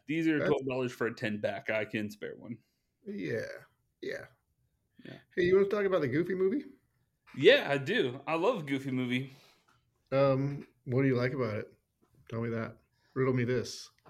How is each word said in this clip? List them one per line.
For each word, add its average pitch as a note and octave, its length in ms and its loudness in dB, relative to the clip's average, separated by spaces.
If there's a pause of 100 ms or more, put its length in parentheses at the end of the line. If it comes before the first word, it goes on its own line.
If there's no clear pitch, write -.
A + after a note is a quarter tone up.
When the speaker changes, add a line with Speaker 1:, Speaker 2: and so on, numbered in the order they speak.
Speaker 1:
these D#3+ 220 0
are D#3 100 4
Speaker 2:
That's D3+ 120 2
Speaker 1:
twelve C3+ 160 2
dollars B2+ 260 -2
for - 140 -2
a A#2 80 -2
ten G#2+ 260 -4
pack. G#2 300 -4
I G#2+ 160 0
can G#2 240 -4
spare - 260 -10
one. - 220 -14 (480)
Speaker 2:
Yeah, E3+ 340 -6 (600)
yeah. - 240 -10 (800)
Speaker 1:
Yeah. - 80 -14 (200)
Speaker 2:
Hey, F3+ 100 2
you F#3 120 6
wanna G3 120 6
talk G#3 180 0
about F#3 160 2
the C#3 60 0
Goofy F3 260 0
movie? F#3+ 300 0 (680)
Speaker 1:
Yeah, F#3+ 360 6
I C#3+ 80 2
do. C3+ 480 -2
I D#3 80 -2
love F3 320 0
Goofy C#3 240 -2
movie. B2+ 440 -2 (800)
Speaker 2:
Um, C#3 540 2 (180)
what C3 160 0
do C#3 80 4
you B2+ 80 4
like B2+ 160 0
about A#2+ 240 -2
it? - 160 -8 (560)
Tell A2+ 140 -6
me A#2 80 -4
that. A2+ 260 -6 (380)
Riddle C3 180 2
me B2 120 0
this. - 440 -4 (220)